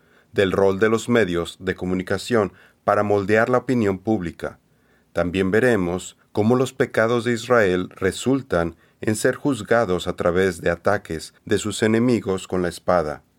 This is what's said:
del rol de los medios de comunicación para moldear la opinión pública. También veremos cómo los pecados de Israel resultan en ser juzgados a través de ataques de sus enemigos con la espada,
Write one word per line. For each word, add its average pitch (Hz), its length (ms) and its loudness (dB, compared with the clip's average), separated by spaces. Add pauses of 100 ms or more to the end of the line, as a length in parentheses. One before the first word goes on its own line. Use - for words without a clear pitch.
(340)
del 98 180 2
rol 98 260 2
de 107 100 2
los 110 220 -2
medios 87 500 0
de 92 140 -4
comunicación 95 800 -2 (300)
para 104 180 2
moldear 104 480 2
la 123 80 2
opinión 113 400 0
pública. 90 640 -4 (540)
También 90 360 0
veremos 90 680 0 (160)
cómo 110 240 2
los 127 180 0
pecados 113 520 0
de 123 80 0
Israel 113 560 2
resultan 92 880 -2 (260)
en 107 140 -2
ser 104 180 0
juzgados 107 720 -2
a 87 80 -4
través 87 460 0
de 87 80 -2
ataques 85 640 -4 (100)
de 104 140 0
sus 101 240 -6
enemigos 110 680 0
con 92 140 -2
la 87 80 -2
espada, 80 540 -2 (160)